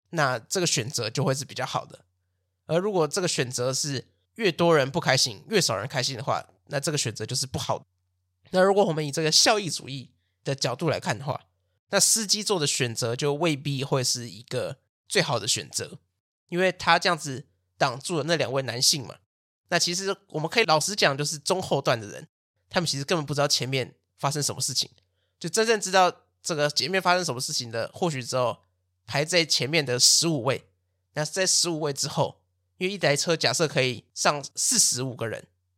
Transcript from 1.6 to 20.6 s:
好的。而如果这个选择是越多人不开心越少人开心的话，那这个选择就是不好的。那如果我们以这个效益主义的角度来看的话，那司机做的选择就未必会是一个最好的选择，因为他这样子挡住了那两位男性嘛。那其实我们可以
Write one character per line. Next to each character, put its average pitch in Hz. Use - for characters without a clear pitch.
好 -
的。 -
而 156
如 196
果 170
这 165
个 180
选 131
择 127
是 139
越 214
多 170
人 135
不 170
开 135
心 110
越 196
少 117
人 101
开 131
心 131
的 113
话， 110
那 143
这 156
个 143
选 113
择 110
就 113
是 127
不 160
好 117
的。 -
那 185
如 196
果 202
我 190
们 156
以 143
这 131
个 190
效 226
益 196
主 -
义 131
的 143
角 131
度 160
来 107
看 127
的 135
话， -
那 196
司 220
机 208
做 190
的 147
选 -
择 117
就 143
未 156
必 139
会 135
是 120
一 98
个 90
最 196
好 135
的 101
选 85
择， -
因 170
为 185
他 170
这 185
样 175
子 143
挡 131
住 165
了 135
那 165
两 127
位 135
男 123
性 123
嘛。 -
那 175
其 175
实 196
我 156
们 156
可 240
以 226